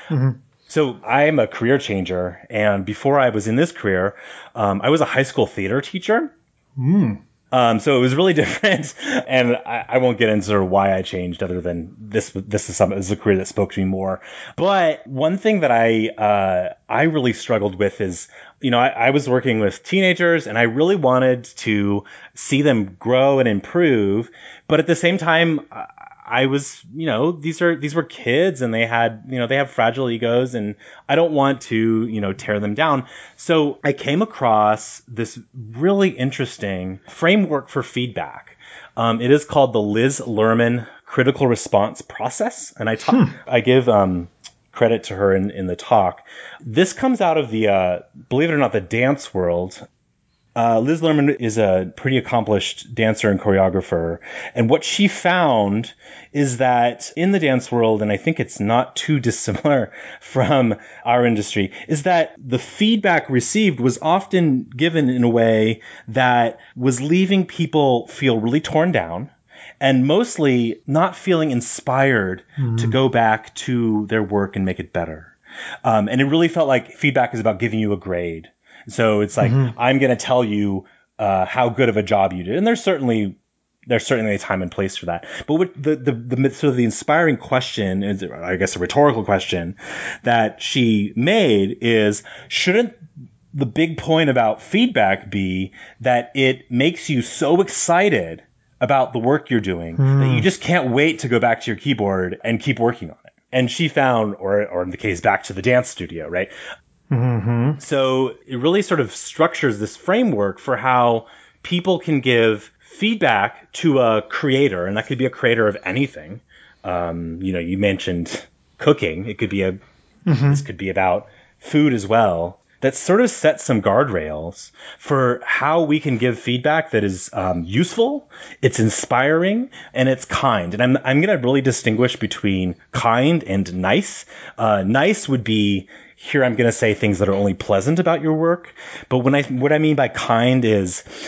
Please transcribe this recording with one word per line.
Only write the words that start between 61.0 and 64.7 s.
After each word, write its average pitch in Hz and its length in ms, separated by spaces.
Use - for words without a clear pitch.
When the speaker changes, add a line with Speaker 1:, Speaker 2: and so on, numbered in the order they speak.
Speaker 2:
our 120 220
industry, 104 460
is 143 160
that 175 340
the 127 220
feedback 208 680
received 135 500
was 123 200
often 165 640
given 147 440